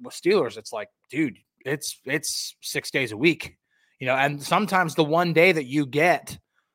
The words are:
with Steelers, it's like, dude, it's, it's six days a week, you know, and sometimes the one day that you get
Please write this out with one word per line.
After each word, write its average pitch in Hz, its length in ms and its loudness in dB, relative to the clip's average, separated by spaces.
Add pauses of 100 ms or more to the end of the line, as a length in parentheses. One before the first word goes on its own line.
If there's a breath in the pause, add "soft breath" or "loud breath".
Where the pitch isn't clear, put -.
with 120 100 -16
Steelers, 147 460 0
it's - 120 -16
like, 107 200 -8 (180)
dude, 139 300 -2 (260)
it's, - 400 -6
it's - 560 -6
six - 300 -8
days 131 220 -2
a 104 40 -10
week, 151 400 0 (420)
you 131 80 -8
know, 127 80 2
and 143 280 0
sometimes 180 520 0
the 160 100 4
one 165 300 2
day 175 180 8
that 160 120 0
you 143 200 0
get 147 540 0 (360)